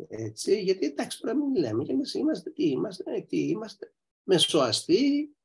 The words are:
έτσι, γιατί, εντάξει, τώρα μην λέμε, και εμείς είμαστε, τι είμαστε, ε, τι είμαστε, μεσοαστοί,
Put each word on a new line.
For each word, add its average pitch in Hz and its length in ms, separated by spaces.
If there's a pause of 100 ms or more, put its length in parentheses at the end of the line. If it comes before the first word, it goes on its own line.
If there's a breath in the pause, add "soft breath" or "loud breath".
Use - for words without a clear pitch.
έτσι, 113 540
γιατί, 190 240
εντάξει, - 360
τώρα 233 140
μην 277 200
λέμε, 123 280
και - 80
εμείς - 220
είμαστε, 247 380
τι 226 180
είμαστε, - 340 (120)
ε, 196 60
τι 143 260
είμαστε, 208 460 (300)
μεσοαστοί, 190 1200